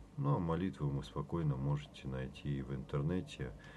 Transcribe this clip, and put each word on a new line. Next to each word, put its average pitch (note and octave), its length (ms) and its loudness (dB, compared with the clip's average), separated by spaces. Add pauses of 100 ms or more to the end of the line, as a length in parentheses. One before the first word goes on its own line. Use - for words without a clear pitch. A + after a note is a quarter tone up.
(160)
Ну, C#2+ 200 4
а - 20 4
молитву E2 520 2
мы C#2 120 0
спокойно D2+ 540 0
можете C#2+ 520 0
найти C2 520 -2
и - 20 0
в B1+ 100 -6
интернете, C#2+ 800 0 (240)